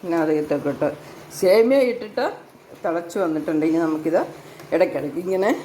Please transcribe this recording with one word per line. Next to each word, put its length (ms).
പിന്നെ 220
അത് 180
ഇട്ടൊക്കെ 340
ഇട്ട് 140
സേമിയ 400
ഇട്ടിട്ട് 320
തിളച്ച് 400
വന്നിട്ടുണ്ട്. 480
ഇനി 140
നമുക്കിത് 360
ഇടയ്ക്കിടയ്ക്ക് 500
ഇങ്ങനെ 260